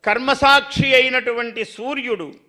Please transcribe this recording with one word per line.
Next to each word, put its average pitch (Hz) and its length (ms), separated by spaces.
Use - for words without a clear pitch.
కర్మసాక్షి 269 880
అయినటువంటి 240 720
సూర్యుడు 233 680